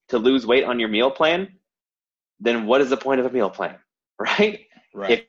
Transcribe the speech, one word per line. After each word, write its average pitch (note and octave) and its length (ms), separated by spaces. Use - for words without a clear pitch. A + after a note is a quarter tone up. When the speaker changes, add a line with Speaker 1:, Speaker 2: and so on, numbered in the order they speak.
Speaker 1:
to B2 80
lose B2 280
weight B2 180
on A#2+ 140
your A2+ 120
meal A#2 200
plan, E3 380
then A#2 260
what B2+ 160
is B2+ 80
the C3 60
point C3 240
of B2+ 60
a B2 40
meal A2+ 200
plan, F2+ 260
<laughs> - 220
right? G#3 400
Speaker 2:
Right. G#2+ 320